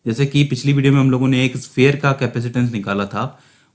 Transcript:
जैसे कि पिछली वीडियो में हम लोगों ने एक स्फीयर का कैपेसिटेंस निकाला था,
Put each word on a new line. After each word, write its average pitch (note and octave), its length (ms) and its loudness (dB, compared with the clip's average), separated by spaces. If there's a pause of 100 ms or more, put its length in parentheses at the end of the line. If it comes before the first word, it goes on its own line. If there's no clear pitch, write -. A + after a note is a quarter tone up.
जैसे A#2+ 200 0
कि C#3+ 180 2
पिछली C#3 280 -2
वीडियो C#3 200 4
में C#3 80 4
हम C3 100 4
लोगों B2+ 180 2
ने C3 160 2
एक B2+ 120 -2
स्फीयर C3 400 0
का C#3+ 160 0
कैपेसिटेंस B2 600 -2
निकाला G2 340 -4
था, G#2+ 320 -8 (360)